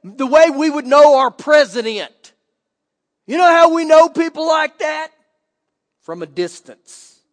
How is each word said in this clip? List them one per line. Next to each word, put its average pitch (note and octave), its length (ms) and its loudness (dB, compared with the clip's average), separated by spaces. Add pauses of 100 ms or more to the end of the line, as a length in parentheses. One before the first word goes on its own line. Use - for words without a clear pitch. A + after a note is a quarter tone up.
the C4 240 -10
way D#4+ 220 4
we D4+ 200 -4
would C#4+ 160 -8
know C#4+ 340 4
our B3+ 120 -2
president. A3+ 1000 -4 (920)
You C4 120 -8
know F4 120 2
how E4 240 2
we E4 120 -4
know D#4+ 240 4
people D#4+ 360 -6
like D#4 340 -4
that? D#4 280 -8 (960)
From E3+ 200 -16
a D#3+ 60 -12
distance. - 800 -14 (260)